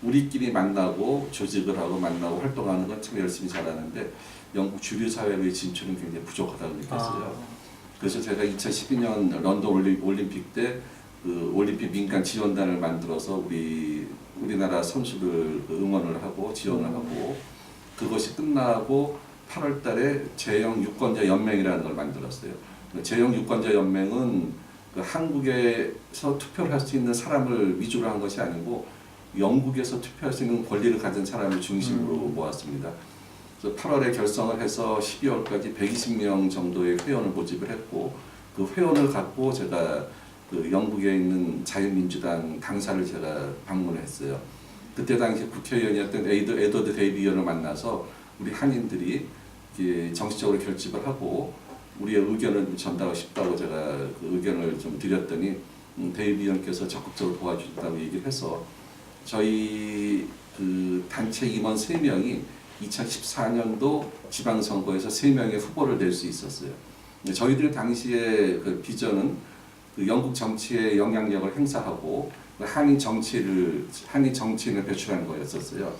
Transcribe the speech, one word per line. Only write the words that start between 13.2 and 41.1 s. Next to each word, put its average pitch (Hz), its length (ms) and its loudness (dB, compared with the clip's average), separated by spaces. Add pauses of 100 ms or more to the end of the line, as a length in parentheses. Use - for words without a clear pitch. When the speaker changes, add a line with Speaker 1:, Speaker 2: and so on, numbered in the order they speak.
Speaker 1:
우리, 80 720 -2 (320)
우리나라 95 420 0
선수들 85 840 -2
그 80 80 -4
응원을 87 480 0
하고 - 300 -6
지원을 82 320 -2
Speaker 2:
음. 82 100 -4
Speaker 1:
하고, - 400 -4 (600)
그것이 110 400 -2
끝나고 139 840 2 (300)
팔월 143 340 -2
달에 135 400 2 (140)
재영 113 440 2
유권자 110 460 2
연맹이라는 95 560 4
걸 80 100 -4
만들었어요. 69 600 -6 (500)
재영 120 300 4
유권자 107 400 2
연맹은 95 800 4 (400)
그 92 80 -6
한국에서 131 1400 2
투표를 175 340 -2
할 139 80 4
수 139 160 -2
있는 120 180 4
사람을 117 680 2
위주로 113 280 0
한 104 100 -2
것이 101 200 -4
아니고 87 480 -4 (500)
영국에서 123 600 2
투표할 - 320 -6
수 135 140 -2
있는 117 220 0
권리를 110 320 2
가진 98 260 -2
사람을 95 340 -2
중심으로 80 680 0
Speaker 2:
음. 73 80 -2
Speaker 1:
모았습니다. 73 560 -6 (720)
그래서 104 140 -2
팔월에 135 380 4
결성을 110 480 0
해서 110 400 0
십이월까지 110 720 0
백이십 113 440 0
명 95 320 4
정도의 90 560 2
회원을 120 260 2
모집을 87 380 -2
했고, - 460 -4 (400)
그 196 100 0 (120)
회원을 147 340 6
갖고 131 400 0
제가 85 560 0 (420)
그 82 220 -2
영국에 98 440 2